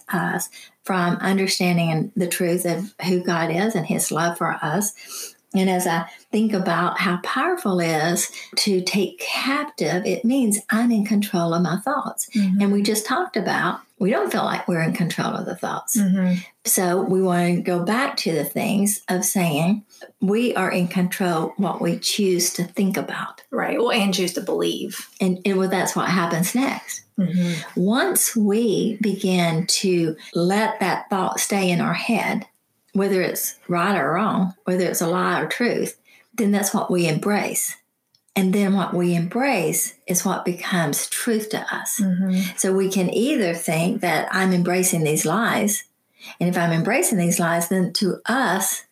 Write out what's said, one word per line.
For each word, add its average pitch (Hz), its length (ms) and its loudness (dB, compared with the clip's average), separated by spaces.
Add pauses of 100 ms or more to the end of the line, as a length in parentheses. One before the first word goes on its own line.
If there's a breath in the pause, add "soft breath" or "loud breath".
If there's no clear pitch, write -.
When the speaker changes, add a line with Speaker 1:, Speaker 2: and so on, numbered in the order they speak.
(140)
Speaker 1:
us - 360 -2 (340 loud breath)
from 180 320 0
understanding 180 760 2
and 156 240 -2
the 175 120 0
truth 175 380 0
of 175 280 -2 (120)
who 180 180 2
God 165 280 0
is 196 240 0
and 156 120 0
his - 240 -2
love 170 260 0
for 160 140 -2 (100)
us. 165 320 -2 (600 loud breath)
And 190 140 4
as 180 180 2
I 175 220 0 (220 loud breath)
think 214 200 2
about 175 480 0
how 180 240 0
powerful 277 560 0
it 170 80 0
is 160 420 0 (280 loud breath)
to 190 240 2
take 185 380 -2
captive, 254 840 -2
it 185 200 -2
means 233 340 2 (100)
I'm 233 220 2
in 208 140 2
control 202 480 0
of 175 80 2
my 175 160 0
thoughts. - 580 -6
Speaker 2:
Mm-hmm. 202 260 4
Speaker 1:
And 202 120 4
we 202 100 2
just 214 220 0
talked 359 320 -2
about, 180 420 0 (180)
we 196 120 2
don't 370 200 0
feel 165 140 0
like - 240 -4
we're 170 140 0
in 165 120 2
control 156 400 -2
of - 120 -6
the - 100 -6
thoughts. - 400 -6
Speaker 2:
Mm-hmm. 185 440 4 (260 loud breath)
Speaker 1:
So 180 380 2
we 185 180 2
want 175 340 2
to - 60 0
go 175 240 0
back 247 320 0
to - 160 -2
the 147 100 0
things - 640 0
of 185 160 0
saying 175 640 0 (340 loud breath)
we 220 360 2
are 185 140 0
in 175 200 0
control 175 640 0
what 185 240 -2
we 170 200 -2
choose 185 560 0
to 180 100 -2
think 190 320 0
about. - 520 -8
Speaker 2:
Right. - 300 -2
Well, 233 120 0
and 202 220 2
choose 180 200 0
to - 80 -4
believe. 160 680 -4 (140)
Speaker 1:
And, 185 240 0
and 196 120 2
well, 185 120 2
that's 190 260 -2
what - 140 -2
happens 175 440 0
next. - 500 -4 (140)
Speaker 2:
Mm-hmm. 175 640 -2
Speaker 1:
Once 247 540 0
we 208 640 2
begin 180 680 2
to 170 500 2 (160 loud breath)
let 202 480 2
that 175 280 -2
thought 190 300 -2
stay 196 320 0
in 170 80 2
our 165 140 0
head, 220 520 -2 (460)
whether 190 300 2
it's - 340 -4 (120)
right 175 300 0
or 147 160 0
wrong, 185 400 2 (100)
whether 180 220 2
it's - 160 -2
a 170 60 2
lie 180 340 0
or 160 60 -2
truth, - 500 -2 (380 soft breath)
then 202 160 2
that's 202 220 0
what - 160 0
we 180 200 2
embrace. - 640 -2 (640)
And 185 160 4
then 196 200 2
what 190 200 0
we 175 220 2
embrace 175 760 0 (140)
is 180 180 0
what 185 200 -2
becomes 170 600 -2
truth - 420 -2
to - 100 -4 (160)
us. - 240 -6
Speaker 2:
Mm-hmm. 185 580 0
Speaker 1:
So 190 160 0
we 190 160 2
can 185 240 0
either 226 400 2
think 170 460 0
that 160 320 0
I'm 190 220 2
embracing 175 500 2
these 156 220 2
lies, 165 580 0 (560 loud breath)
and 175 100 2
if 180 80 0
I'm 170 140 2
embracing 202 460 2
these 175 200 2
lies, 170 300 0
then 185 260 2
to - 340 0
us, 220 640 0